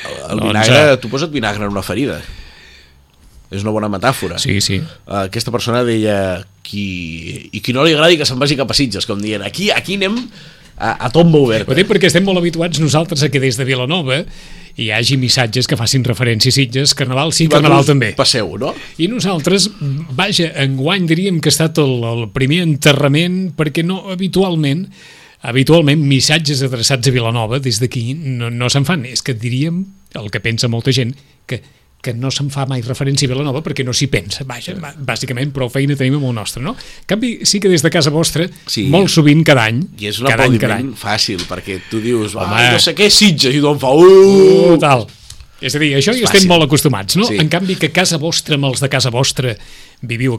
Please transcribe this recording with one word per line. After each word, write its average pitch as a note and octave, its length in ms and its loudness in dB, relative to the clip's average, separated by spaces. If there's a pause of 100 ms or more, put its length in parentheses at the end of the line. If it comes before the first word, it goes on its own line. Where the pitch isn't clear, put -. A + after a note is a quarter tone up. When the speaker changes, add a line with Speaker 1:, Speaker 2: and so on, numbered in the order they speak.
(300)
Speaker 1:
el G#2 80 -4
Speaker 2:
Doncs, G#2+ 80 -2
Speaker 1:
vinagre, A2 360 4 (100)
Speaker 2:
eh, C3 60 4
Speaker 1:
tu A#2+ 100 -10
posa't D3 240 -4
vinagre G#2+ 320 -4
en G2+ 80 -4
una G2 100 -4
ferida. F#2+ 380 -4 (1300)
És G2 140 -8
una G#2+ 100 -2
bona G#2+ 160 -2
metàfora. F#2+ 480 -2
Speaker 2:
Sí, G2 240 0
sí. G2 160 -2
Speaker 1:
Eh, - 460 -8
aquesta G2+ 260 -8
persona A#2 320 -2
deia: G#2 600 -2 (180)
«Qui, F2+ 880 -10
i - 140 -8
qui B2 100 -4
no C3 80 0
li D#3+ 140 4
agradi D#3+ 240 4
que C#3 80 -2
se'n C3 100 -6
vagi C#3+ 160 0
cap B2 160 -4
a A2 80 -2
Sitges», G#2+ 300 -2
com G2+ 100 -4
dient, G#2 240 -4
«Aquí, E3+ 320 -4
aquí E3 240 -6
anem G3+ 220 -2 (580)
a, A2 140 -4 (140)
a A#2+ 40 -2
tomba D#3 320 6
oberta». A2 300 0
Speaker 2:
Ho - 20 0
dic F#3 160 0
perquè G3 160 2
estem E3 180 2
molt F#3+ 140 0
habituats E3 400 -2
nosaltres D#3 480 0
a C3 60 -2
que C#3 100 0
des B2+ 160 -2
de C3+ 80 -4
Vilanova C3 540 -2 (600)
hi A2 140 -4
hagi A#2+ 240 0
missatges B2+ 480 0
que - 100 -2
facin A#2 300 0
referència A#2+ 480 0
a - 0 -
Sitges, C3+ 400 0
Carnaval C#3 400 -2
sí, E3 140 2
Speaker 1:
I - 20 2
Speaker 2:
Carnaval D3 320 6
Speaker 1:
vosaltres C#3 80 2
Speaker 2:
també. B2+ 260 2
Speaker 1:
passeu, G#2+ 400 0
no? B2 140 -4 (320)
Speaker 2:
I E3+ 80 0
nosaltres, F#3 560 0 (480)
vaja, F3+ 320 0 (160)
enguany D3 480 0
diríem F3 320 0
que D3+ 80 2
ha C3+ 60 2
estat D#3+ 260 0
el, C3 240 0
el A#2 240 -4
primer C#3 320 0
enterrament, D#3 960 2
perquè D#3 260 -2
no, F#3+ 140 -4 (160)
habitualment, F3 720 0 (560)
habitualment C#3+ 640 4
missatges C#3 560 0
adreçats B2+ 480 0
a B2 80 2
Vilanova A#2 400 -2
des B2 240 -2
d'aquí B2 320 -4
no, C3 340 -6
no A#2+ 220 -2
se'n C#3 160 2
fan. D#3+ 240 -2
És - 160 -8
que C3+ 80 -2
diríem, C3 480 -2 (320)
el G#2 160 -10
que G#2+ 100 -4
pensa A2+ 300 -2
molta A#2 240 0
gent, B2 180 -2 (380)
que, A2+ 100 -8 (400)
que A#2+ 160 -8
no C3 160 -4
se'n C#3+ 160 -4
fa C#3 160 -6
mai C3 160 -4
referència C3+ 480 -2
a B2 60 -2
Vilanova C#3 260 -4
perquè C#3 240 -6
no B2 80 -6
s'hi C3+ 160 -2
pensa. A2 400 -6
Vaja, B2 240 -12
Speaker 1:
Sí. F#3+ 80 -10
Speaker 2:
bà-, D3 160 -12
bàsicament B2+ 560 -6
prou C3+ 160 -4
feina C#3 320 -2
tenim C3 160 0
amb C3+ 140 -2
el A#2+ 80 -4
nostre, G#2+ 260 -8
no? G3 80 -6
En - 380 -18
canvi, A3 240 -2 (100)
sí G3+ 160 0
que G3+ 80 4
des E3+ 160 4
de D#3+ 80 4
casa D#3 160 2
vostra, D#3+ 380 0 (180)
Speaker 1:
Sí. - 240 -4
Speaker 2:
molt E3 240 4
sovint, D3+ 320 6
cada C3 240 4
any, A#2+ 140 0 (180)
Speaker 1:
I G#2 80 -6
és G#2 120 -6
un C3 100 0
Speaker 2:
cada A2+ 160 2
any, B2+ 100 4
cada A2 200 0
Speaker 1:
aplaudiment B2+ 180 -6
Speaker 2:
any. - 20 -18
Speaker 1:
fàcil, G2+ 480 -4
perquè F#2 320 -8 (140)
tu A2 100 -4
dius, A2 360 -2
Speaker 2:
Home. G2 200 -2
Speaker 1:
«Ai, B2 160 4
no A2+ 80 4
sé E3 160 0
què, G3+ 160 4
Sitges», D3+ 420 4
i D3 60 2
tothom D3 200 2
fa, C3 120 0
«Uh!» F#3+ 840 8
Speaker 2:
Total. C3 260 4 (560)
És C3 160 -4
a - 20 0
dir, D3 180 2
això C#3 200 2
Speaker 1:
És B3 40 -2
Speaker 2:
hi A3+ 40 -2
estem G3 160 4
Speaker 1:
fàcil. F#3 80 4
Speaker 2:
molt E3+ 160 4
acostumats, C3 560 0
no? A3 80 2
Speaker 1:
Sí. G#3+ 80 -2
Speaker 2:
En D#3 160 2
canvi, F#3 240 -2
que D#3+ 160 -2
a - 0 -
casa F3+ 240 0
vostra, D#3 400 -2
amb C#3 140 0
els B2 100 -4
de C#3 80 0
casa B2+ 240 0
vostra, B2+ 400 -2 (480)
viviu A#2+ 380 -4